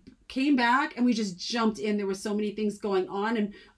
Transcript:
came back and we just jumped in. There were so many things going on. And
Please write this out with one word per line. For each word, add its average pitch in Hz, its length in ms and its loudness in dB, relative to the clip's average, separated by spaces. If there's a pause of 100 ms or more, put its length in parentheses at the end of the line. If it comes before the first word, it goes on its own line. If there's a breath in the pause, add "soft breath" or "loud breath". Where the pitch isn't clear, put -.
(300)
came 277 260 2
back 254 400 2
and 240 100 2
we 247 80 4
just 202 240 -2
jumped 220 400 0
in. 208 200 -2
There 202 100 -2
were 196 80 -2
so 202 180 -4
many 208 180 -2
things 208 260 -4
going 190 320 0
on. 208 260 -2
And 208 180 -2 (240 soft breath)